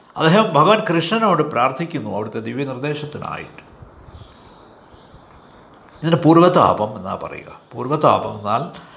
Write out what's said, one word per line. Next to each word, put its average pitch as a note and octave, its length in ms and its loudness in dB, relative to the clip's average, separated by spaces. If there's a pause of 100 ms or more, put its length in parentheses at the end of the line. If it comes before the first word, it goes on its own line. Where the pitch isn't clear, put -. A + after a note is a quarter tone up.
(160)
അദ്ദേഹം E3 380 2
ഭഗവാൻ F3 420 2
കൃഷ്ണനോട് F3 460 0
പ്രാർത്ഥിക്കുന്നു, C3+ 680 -4
അവിടുത്തെ G#2+ 300 -8
ദിവ്യനിർദ്ദേശത്തിനായിട്ട്. B2+ 1300 -10 (2250)
ഇതിന് E3 140 2
പൂർവ്വതാപം C#3 800 4
എന്നാ F#2 180 -10
പറയുക. - 460 -14 (140)
പൂർവ്വതാപം A#2 640 0
എന്നാൽ A2 480 -6 (100)